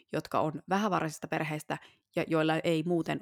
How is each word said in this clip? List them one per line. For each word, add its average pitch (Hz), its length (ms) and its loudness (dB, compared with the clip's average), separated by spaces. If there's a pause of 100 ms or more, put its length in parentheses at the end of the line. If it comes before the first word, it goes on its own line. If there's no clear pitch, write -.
(140)
jotka 143 260 -2
on 151 300 0
vähävaraisista 175 580 0
perheistä 156 500 -4 (380)
ja 170 120 2
joilla 160 360 2
ei 160 220 2
muuten 165 360 0